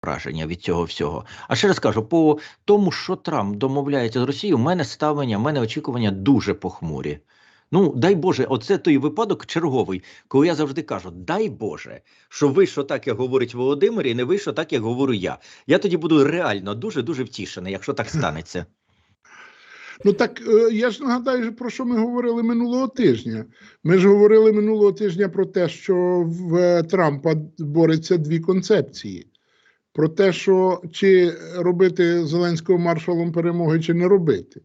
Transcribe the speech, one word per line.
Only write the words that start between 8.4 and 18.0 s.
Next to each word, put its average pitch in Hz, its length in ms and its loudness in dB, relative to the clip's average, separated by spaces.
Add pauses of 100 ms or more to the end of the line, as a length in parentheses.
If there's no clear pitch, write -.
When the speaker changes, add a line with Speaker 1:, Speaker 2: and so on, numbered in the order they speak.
Speaker 1:
оце 135 280 -2
той 151 200 2
випадок 151 480 -2
черговий, 120 580 -4 (240)
коли 139 200 4
я 170 80 0
завжди 139 260 -4
кажу: 92 300 -10
«Дай 160 380 -6
Боже, 85 520 -12 (280)
що 143 200 0
вийшло 156 340 2
так, 135 240 -6
як 113 100 -4
говорить 123 380 -2
Володимир, 143 520 0
і 117 80 -2
не 123 80 -4
вийшло 165 300 -4
так, 160 200 -6
як 123 80 -2
говорю 123 320 -2
я». 90 240 -6 (300)
Я 156 100 4
тоді 175 200 0
буду 156 260 4
реально 117 520 -2
дуже-дуже 131 480 -6
втішений, 95 500 -12
якщо 95 200 -8
так 113 160 -6